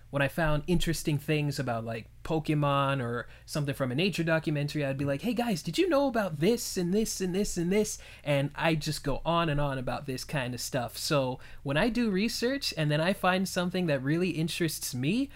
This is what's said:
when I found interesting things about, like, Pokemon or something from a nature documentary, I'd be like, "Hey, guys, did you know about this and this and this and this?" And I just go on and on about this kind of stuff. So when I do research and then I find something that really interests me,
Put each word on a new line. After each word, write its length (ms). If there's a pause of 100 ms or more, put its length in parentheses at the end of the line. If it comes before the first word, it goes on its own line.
(100)
when 120
I 60
found 380
interesting 520
things 400
about, 260
like, 240 (160)
Pokemon 800
or 260 (160)
something 300
from 180
a 20
nature 300
documentary, 600
I'd 120
be 80
like, 160
"Hey, 140
guys, 280
did 160
you 100
know 200
about 320
this 360
and 180
this 260
and 140
this 220
and 140
this?" 280 (260)
And 300
I 220
just 280
go 220
on 220
and 120
on 180
about 280
this 180
kind 300
of 60
stuff. 360
So 420 (260)
when 120
I 120
do 220
research 640
and 140
then 100
I 120
find 360
something 380
that 160
really 280
interests 640
me, 420